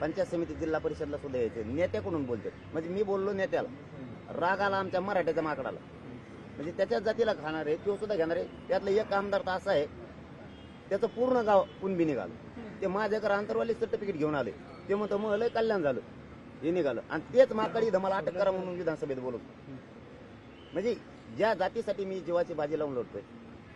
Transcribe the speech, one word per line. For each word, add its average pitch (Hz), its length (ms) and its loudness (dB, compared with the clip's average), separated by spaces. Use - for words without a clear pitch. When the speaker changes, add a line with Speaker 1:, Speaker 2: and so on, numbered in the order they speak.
Speaker 1:
पंचायत 160 260 0
समिती, 165 280 -2
जिल्हा 156 260 0
परिषदला 151 360 -2
सुद्धा 139 220 -4
यायचे. 110 260 0
नेत्याकडून 170 600 0
बोलते, 120 240 -4
म्हणजे 165 180 -4
मी 196 120 0
बोललो 190 300 2
नेत्याला, 170 360 0
राग 185 220 2
आला 196 160 2
आमच्या 185 240 0
मराठ्याच्या 170 420 2
माकडाला. 135 360 -2
म्हणजे 160 180 -6
त्याच्याच 202 260 2
जातीला 214 300 4
खाणार 156 340 -2
आहे, 151 100 4
तो 196 200 0
सुद्धा 202 200 0
घेणार 165 200 4
आहे. 180 100 0
त्यातलं 190 220 2
एक 214 220 4
आमदार 196 280 4
तर 180 100 -2
असा 185 200 0
आहे, 147 160 6
त्याचं 196 180 2
पूर्ण 254 300 2
गाव 208 280 8
कुणबी 185 220 2
निघालं. 110 280 0
Speaker 2:
हम्म. - 480 -14
Speaker 1:
ते 190 60 0
माझ्याकडे 202 480 2
आंतरवाली 226 400 0
सर्टिफिकेट 214 420 -2
घेऊन 151 180 2
आले, 123 160 0
ते 190 60 2
म्हणतं, 202 220 2
"मग 208 180 0
लय 226 140 2
कल्याण 220 340 2
झालं, 135 180 2
हे 147 80 2
निघालं." 139 300 2
आणि 156 120 -2
तेच 254 200 10
माकड 220 300 2
इथं 202 180 4
मला 190 160 2
अटक 196 180 0
करा 196 160 4
म्हणून 185 260 -2
विधानसभेत 156 400 0
बोलवतो. 127 560 -6
म्हणजे 190 220 0
ज्या 208 180 4
जातीसाठी 196 500 0
मी 190 160 -4
जीवाची 170 340 0
बाजी 151 240 0
लावून 147 160 0
लढतोय, 104 280 -4